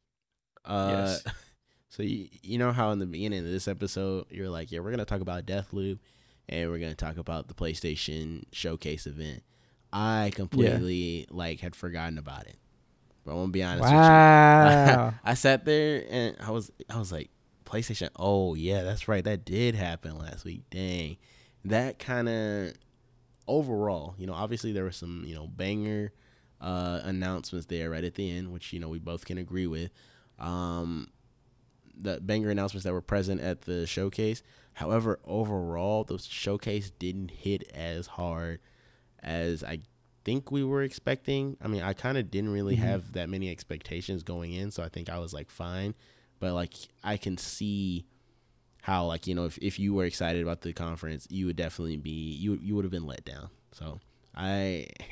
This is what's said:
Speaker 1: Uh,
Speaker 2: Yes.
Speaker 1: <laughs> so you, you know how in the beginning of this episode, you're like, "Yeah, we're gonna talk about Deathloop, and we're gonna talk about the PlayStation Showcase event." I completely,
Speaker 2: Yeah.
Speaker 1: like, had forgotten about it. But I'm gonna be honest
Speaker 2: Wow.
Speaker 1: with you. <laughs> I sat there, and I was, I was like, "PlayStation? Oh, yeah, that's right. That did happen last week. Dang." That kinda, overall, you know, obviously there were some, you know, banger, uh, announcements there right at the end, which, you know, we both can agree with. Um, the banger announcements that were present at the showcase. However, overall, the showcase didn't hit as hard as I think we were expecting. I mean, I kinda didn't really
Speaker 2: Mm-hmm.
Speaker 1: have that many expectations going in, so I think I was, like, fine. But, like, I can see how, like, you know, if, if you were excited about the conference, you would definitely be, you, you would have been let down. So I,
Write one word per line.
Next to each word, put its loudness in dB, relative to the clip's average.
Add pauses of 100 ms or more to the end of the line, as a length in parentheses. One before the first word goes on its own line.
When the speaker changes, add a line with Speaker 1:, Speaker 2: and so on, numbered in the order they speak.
(640)
Speaker 1:
Uh, 0
Speaker 2:
Yes. 0 (260)
Speaker 1:
<laughs> -20
so -8
you, -4 (140)
you -4
know 2
how 2
in 0
the 0
beginning -4
of -4
this -2
episode, -4
you're -8
like, -6
"Yeah, -6
we're -6
gonna -2
talk -4
about -6
Deathloop, -4 (500)
and -4
we're -4
gonna -6
talk -6
about -6
the -16
PlayStation -4
Showcase -6
event." -10 (500)
I 0
completely, 2
Speaker 2:
Yeah. -12
Speaker 1:
like, -6
had -10
forgotten -6
about -12
it. -20 (640)
But -10
I'm -4
gonna -2
be 0
honest 0
Speaker 2:
Wow. 12
Speaker 1:
with 0
you. -10
<laughs> -
I 2
sat 6
there, 4
and 0
I -6
was, -4 (180)
I -4
was -4
like, -6 (360)
"PlayStation? -4
Oh, 2
yeah, 0
that's -2
right. 2
That -2
did 0
happen -4
last -10
week. -10
Dang." -4 (480)
That 0
kinda, -2 (760)
overall, 0
you -8
know, -6
obviously -4
there -2
were -4
some, -10
you -10
know, -10
banger, -4 (500)
uh, -4
announcements -4
there -4
right -4
at -6
the -4
end, -6
which, -12
you -6
know, -8
we -8
both -8
can -8
agree -4
with. -4 (480)
Um, -4 (840)
the -4
banger 2
announcements 0
that 0
were -2
present 0
at -4
the -2
showcase. -2 (320)
However, 0
overall, -2
the -6
showcase -4
didn't -6
hit -4
as -6
hard -6 (640)
as -4
I -8 (460)
think -4
we 0
were 0
expecting. -2
I -6
mean, 0
I 0
kinda -2
didn't -2
really 0
Speaker 2:
Mm-hmm. 2
Speaker 1:
have -2
that -4
many -4
expectations -8
going -6
in, -6
so -8
I -8
think -10
I -8
was, -8
like, -12
fine. -6 (460)
But, -2
like, -4 (300)
I -2
can -4
see -4 (760)
how, 0
like, -4
you -2
know, -2
if, -6
if -4
you 0
were 2
excited -2
about -4
the -8
conference, -8
you -2
would 0
definitely -4
be, -8 (240)
you, -2
you -4
would 0
have -2
been -6
let -10
down. -14 (220)
So -12 (340)
I, -4 (240)